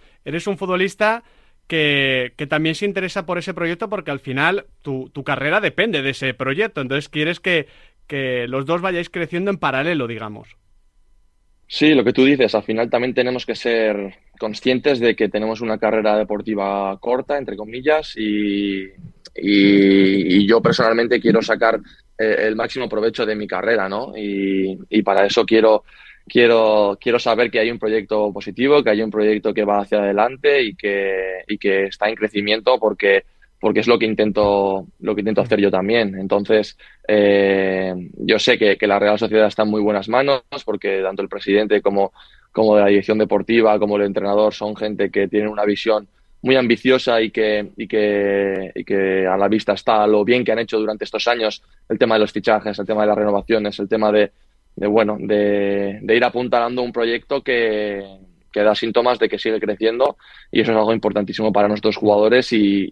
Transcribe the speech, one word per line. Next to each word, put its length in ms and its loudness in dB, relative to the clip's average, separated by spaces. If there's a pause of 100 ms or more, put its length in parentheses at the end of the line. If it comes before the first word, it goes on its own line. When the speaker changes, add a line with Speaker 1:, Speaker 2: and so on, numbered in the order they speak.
(260)
Speaker 1:
eres 200 -8
un 120 -4
futbolista 640 -2 (440)
que, 680 0
que 120 -8
también 280 -2
se 100 -8
interesa 400 -6
por 120 -6
ese 160 -8
proyecto 360 -6
porque 220 -8
al 80 -8
final 460 -2 (160)
tu, 280 -8
tu 140 -12
carrera 380 -2
depende 400 -2
de 80 -4
ese 240 -4
proyecto, 480 -4
entonces 260 -4
quieres 320 -4
que, 280 -2 (400)
que 420 -4
los 160 -4
dos 160 -2
vayáis 280 -6
creciendo 420 -6
en 60 -4
paralelo, 500 -2
digamos. 500 -14 (1080)
Speaker 2:
Sí, 280 2
lo 100 4
que 100 0
tú 120 4
dices, 300 2
al 80 -2
final 260 -4
también 240 -2
tenemos 320 -2
que 100 -6
ser 600 -2 (220)
conscientes 600 -2
de 160 2
que 140 0
tenemos 320 -4
una 160 -4
carrera 400 2
deportiva 800 -4
corta, 380 -4
entre 200 -10
comillas, 600 -4
y, 640 -2 (520)
y, 1040 4
y 100 6
yo 140 6
personalmente 580 2
quiero 220 2
sacar, 380 0 (380)
eh, 180 0 (120)
el 80 -2
máximo 320 -6
provecho 380 -2
de 100 -2
mi 120 -8
carrera, 420 -2
¿no? 280 -8
Y, 600 -2 (120)
y 120 2
para 240 4
eso 200 2
quiero, 380 4 (420)
quiero, 760 4
quiero 180 0
saber 320 0
que 80 -2
hay 100 0
un 100 -8
proyecto 520 -2
positivo, 520 0
que 80 2
hay 100 0
un 100 -4
proyecto 420 0
que 120 -2
va 160 2
hacia 180 -2
adelante 640 0
y 120 -8
que, 720 -4
y 100 -6
que 280 0
está 240 -4
en 60 -4
crecimiento 640 0
porque, 460 2 (340)
porque 220 0
es 60 -4
lo 120 4
que 60 0
intento, 800 0 (140)
lo 160 -4
que 60 -4
intento 200 0
hacer 180 0
yo 120 2
también. 480 0
Entonces, 580 0 (300)
eh, 840 2 (240)
yo 220 0
sé 180 2
que, 200 2
que 100 -2
la 120 2
Real 200 2
Sociedad 280 2
está 160 -2
en 60 -2
muy 120 0
buenas 280 -2
manos 320 0 (240)
porque 360 -4
tanto 200 -4
el 80 -8
presidente 520 0
como, 300 0 (400)
como 240 4
de 60 6
la 60 4
dirección 320 2
deportiva, 600 2
como 180 0
el 60 2
entrenador, 500 0
son 220 -8
gente 360 -2
que 160 0
tienen 220 -2
una 160 -4
visión 420 0 (360)
muy 120 4
ambiciosa 640 2
y 120 -2
que, 460 -2
y 100 -8
que, 880 0
y 80 -8
que 420 0
a 120 0
la 100 2
vista 260 0
está 320 0
lo 180 2
bien 220 0
que 60 0
han 80 0
hecho 180 -4
durante 260 -4
estos 240 -6
años, 360 -2 (260)
el 80 -2
tema 160 2
de 60 4
los 120 0
fichajes, 460 -2
el 80 -6
tema 160 -2
de 60 2
las 100 2
renovaciones, 600 -2
el 100 -6
tema 220 0
de, 200 2 (460)
de, 100 -4
bueno, 320 2
de, 800 -2
de 140 0
ir 80 2
apuntalando 580 -2
un 120 -6
proyecto 500 -4
que, 580 -2 (520)
que 100 0
da 120 6
síntomas 440 0
de 80 2
que 100 -6
sigue 220 -2
creciendo, 560 -2 (360)
y 100 2
eso 100 0
es 60 2
algo 160 2
importantísimo 580 -2
para 160 2
nuestros 300 -2
jugadores 560 2
y, 380 2